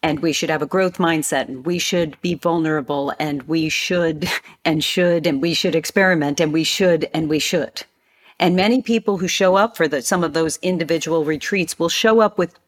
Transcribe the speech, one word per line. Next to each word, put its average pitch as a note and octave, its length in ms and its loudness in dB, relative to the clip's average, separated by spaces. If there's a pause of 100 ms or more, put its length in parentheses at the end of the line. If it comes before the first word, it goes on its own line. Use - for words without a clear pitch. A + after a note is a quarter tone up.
And D#3 180 -2
we D#3+ 140 0
should E3 160 -4
have D#3 100 0
a D3+ 60 -4
growth F#3 320 -2
mindset, D#3+ 500 0
and C3 160 -12
we F3 140 -2
should E3 420 -2
be F3 140 -2
vulnerable, D#3 840 -2
and C#3+ 260 -4
we D#3 260 -2
should, E3 580 -2 (180)
<laughs> - 180 -20
and D#3 200 0
should, F3 420 2
and C#3+ 140 0
we E3 140 0
should E3+ 200 0
experiment, E3 680 2
and D#3 120 2
we D#3+ 120 2
should, E3+ 500 2
and D#3+ 140 -2
we D#3 100 0
should. - 460 -4 (540)
And F3+ 160 4
many A3 280 2
people A3 340 0
who F3+ 120 -2
show F#3 280 4
up A3 200 2
for D#3+ 120 2
the, C#3 140 -2
some F3+ 200 0
of D#3 120 -2
those D#3+ 260 0
individual E3 640 0
retreats D#3 540 -2
will E3+ 100 0
show A3 320 4
up G#3 160 2
with F3 320 -2